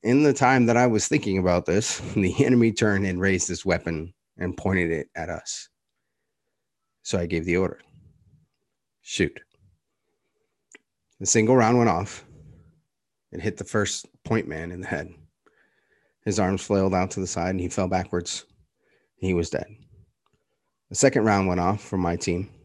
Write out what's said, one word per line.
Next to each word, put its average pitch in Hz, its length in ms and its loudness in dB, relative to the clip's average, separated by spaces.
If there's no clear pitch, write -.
in 131 200 4
the 143 120 4
time 127 320 4
that 117 100 4
I 123 100 4
was 107 220 0
thinking 107 300 0
about 90 260 2
this, - 340 -2
<laughs> - 160 -10
the 92 200 0
enemy 120 280 4
turned 101 340 0
and 90 140 -4
raised 95 280 0
his 87 160 -8
weapon 82 480 -4
and 92 200 -6
pointed 92 340 0
it 78 240 -4
at 82 160 -8
us. - 380 -12
So - 160 -6
I 87 80 -4
gave 82 180 -4
the 87 120 -2
order, 92 240 -2
"Shoot." - 400 -4
A 98 60 -6
single 117 300 4
round 120 220 4
went 117 120 4
off. 90 340 -4
It 87 100 -12
hit 101 160 -4
the - 80 -10
first - 420 -2
point 113 240 0
man 80 220 -8
in 90 100 -10
the 90 60 -10
head. 85 280 -8
His 104 140 -2
arms 95 260 0
flailed 98 300 2
out 92 180 0
to 101 80 -6
the 92 60 -4
side 87 240 -4
and 92 100 -2
he 87 80 -4
fell 92 200 -2
backwards. 92 560 -4
He 92 180 -2
was 85 160 -2
dead. - 160 -6
The - 60 -10
second 131 280 2
round 98 220 4
went 90 140 0
off 95 200 0
from 95 200 -6
my 87 160 0
team 92 340 -4